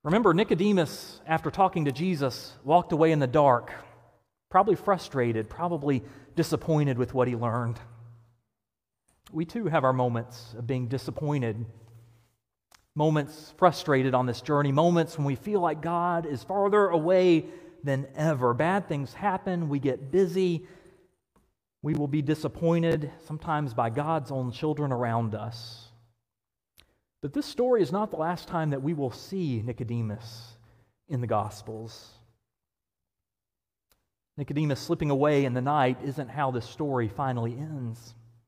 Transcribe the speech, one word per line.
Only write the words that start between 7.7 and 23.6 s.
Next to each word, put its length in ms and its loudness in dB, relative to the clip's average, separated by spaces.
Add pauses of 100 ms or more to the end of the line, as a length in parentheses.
We 140 -4
too 220 -6
have 160 2
our 100 4
moments 640 -2
of 100 -8
being 200 -2
disappointed, 760 -4 (1300)
moments 600 0
frustrated 560 4
on 120 2
this 160 -4
journey, 300 0
moments 460 2
when 80 -2
we 100 -2
feel 240 -2
like 220 0
God 440 -2
is 180 -6
farther 440 4
away 580 6 (380)
than 320 0
ever. 380 2
Bad 340 0
things 260 -6
happen, 540 -2
we 120 -2
get 320 -2
busy, 540 2 (1160)
we 120 -2
will 140 0
be 140 0
disappointed, 920 0 (140)
sometimes 480 -4